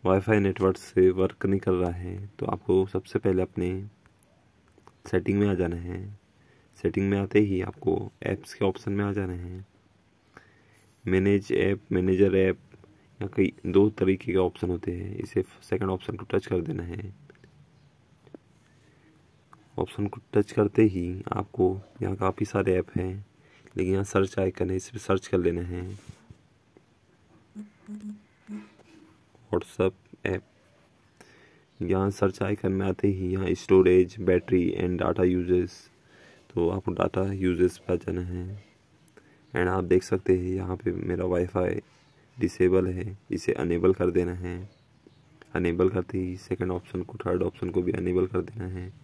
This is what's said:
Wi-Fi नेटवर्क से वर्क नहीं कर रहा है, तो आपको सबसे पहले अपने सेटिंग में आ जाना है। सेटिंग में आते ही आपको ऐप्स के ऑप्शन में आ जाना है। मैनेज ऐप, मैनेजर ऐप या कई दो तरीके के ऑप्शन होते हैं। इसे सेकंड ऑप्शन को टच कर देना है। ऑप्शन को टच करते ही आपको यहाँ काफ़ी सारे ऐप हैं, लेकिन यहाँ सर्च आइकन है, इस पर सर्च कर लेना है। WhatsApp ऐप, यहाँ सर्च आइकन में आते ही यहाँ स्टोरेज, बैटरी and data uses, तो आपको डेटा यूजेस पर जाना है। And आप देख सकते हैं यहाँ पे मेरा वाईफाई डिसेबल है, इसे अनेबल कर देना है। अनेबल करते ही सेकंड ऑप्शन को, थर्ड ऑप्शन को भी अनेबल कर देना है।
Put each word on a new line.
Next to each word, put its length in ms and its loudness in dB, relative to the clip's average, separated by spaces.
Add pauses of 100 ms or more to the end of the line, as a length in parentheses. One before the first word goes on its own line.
Wi-Fi 340 4
नेटवर्क 360 2
से 340 4
वर्क 360 -2
नहीं 140 2
कर 120 0
रहा 180 0
है, 480 -10
तो 80 -6
आपको 400 0
सबसे 320 -4
पहले 240 2
अपने 460 -4 (1160)
सेटिंग 340 0
में 80 4
आ 60 2
जाना 220 0
है। 420 -10 (640)
सेटिंग 280 0
में 80 2
आते 200 2
ही 240 2
आपको 500 -4 (100)
ऐप्स 320 -6
के 100 -2
ऑप्शन 280 -2
में 120 -2
आ 80 -2
जाना 200 -4
है। 340 -12 (1400)
मैनेज 460 2
ऐप, 280 0 (120)
मैनेजर 440 4
ऐप 220 2 (640)
या 60 -6
कई 240 0 (140)
दो 240 6
तरीके 420 -2
के 60 2
ऑप्शन 320 0
होते 220 -4
हैं। 240 -8
इसे 280 -2 (180)
सेकंड 280 -2
ऑप्शन 260 -4
को 140 -12
टच 160 0
कर 140 0
देना 220 -6
है। 320 -10 (2750)
ऑप्शन 280 -4
को 140 -10 (140)
टच 180 2
करते 300 4
ही 400 2 (100)
आपको 480 0 (220)
यहाँ 140 -2
काफ़ी 300 -2
सारे 280 0
ऐप 120 0 (100)
हैं, 300 -6 (500)
लेकिन 160 0
यहाँ 120 0
सर्च 340 0
आइकन 320 0
है, 60 0
इस 140 -8
पर 80 -12
सर्च 280 0
कर 120 0
लेना 240 0
है। 360 -8 (3500)
WhatsApp 380 -2 (340)
ऐप, 160 -4 (1400)
यहाँ 280 2
सर्च 320 -2
आइकन 300 -2
में 140 0
आते 220 0
ही 240 -2
यहाँ 220 0
स्टोरेज, 680 6
बैटरी 600 2
and 220 0
data 220 2
uses, 460 2 (840)
तो 140 2
आपको 240 -2
डेटा 400 0
यूजेस 460 0
पर 180 -2
जाना 240 -4
है। 440 -8 (920)
And 120 2
आप 160 0
देख 180 4
सकते 360 0
हैं 60 -4
यहाँ 320 -4
पे 160 -4
मेरा 320 -4
वाईफाई 560 0 (600)
डिसेबल 460 2
है, 320 -6 (120)
इसे 220 -2
अनेबल 400 2
कर 180 2
देना 220 0
है। 380 -10 (840)
अनेबल 340 2
करते 300 -2
ही 180 -4
सेकंड 340 -4
ऑप्शन 320 -6
को, 160 -12
थर्ड 240 -2
ऑप्शन 280 -4
को 120 0
भी 100 -2
अनेबल 340 0
कर 140 -2
देना 260 -8
है। 260 -10 (120)